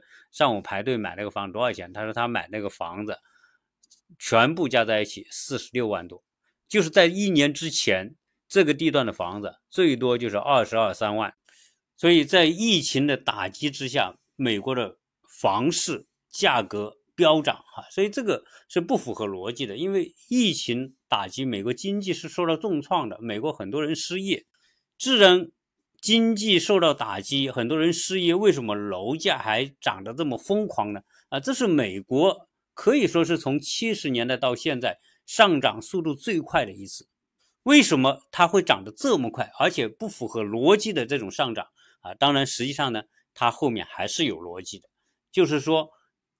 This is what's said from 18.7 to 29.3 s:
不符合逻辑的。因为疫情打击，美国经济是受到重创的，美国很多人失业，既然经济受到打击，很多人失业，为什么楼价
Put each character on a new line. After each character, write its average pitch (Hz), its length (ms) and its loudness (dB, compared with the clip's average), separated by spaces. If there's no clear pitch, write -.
不 175 160 -2
符 113 160 -6
合 107 120 -6
逻 98 240 -6
辑 123 160 -8
的。 101 120 -10
因 185 160 -4
为 185 200 -2
疫 240 240 2
情 131 420 -4
打 101 180 -2
击， 131 200 -8
美 104 180 -4
国 120 100 -2
经 202 280 -6
济 190 100 -6
是 165 160 -6
受 175 180 -4
到 165 120 0
重 160 240 -4
创 143 260 -2
的， 98 140 -12
美 110 180 -6
国 147 140 -4
很 98 180 -10
多 143 100 -4
人 151 140 -2
失 180 240 -8
业， 190 260 -4
既 262 180 0
然 185 340 6
经 226 340 4
济 202 240 2
受 190 220 4
到 156 120 6
打 107 280 -6
击， 135 280 -2
很 120 200 -2
多 156 100 0
人 165 140 4
失 185 260 -2
业， 170 160 4
为 202 160 6
什 139 100 0
么 104 140 -2
楼 104 400 -4
价 160 220 0